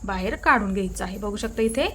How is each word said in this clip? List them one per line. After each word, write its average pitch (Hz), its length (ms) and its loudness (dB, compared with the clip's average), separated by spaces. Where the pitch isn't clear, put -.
बाहेर 185 320 -2
काढून 208 360 4
घ्यायचं 190 300 -2
आहे. 185 140 -6
बघू 208 200 -4
शकता 226 240 -2
इथे 233 340 2